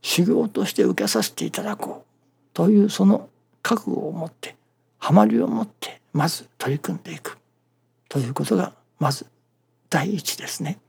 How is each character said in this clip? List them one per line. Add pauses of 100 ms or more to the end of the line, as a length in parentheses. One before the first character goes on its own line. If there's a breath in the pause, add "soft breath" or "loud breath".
修
行
と
し
て
受
け
さ
せ
て
い
た
だ
こ
う
と
い
う、
そ
の (340)
覚
悟
を
持
っ
て、 (420)
ハ
マ
り
を
持
っ
て、 (120)
ま
ず (100)
取
り
組
ん
で
い
く (680)
と
い
う
こ
と
が、 (260)
ま
ず (640)
第
一
で
す
ね。 (100)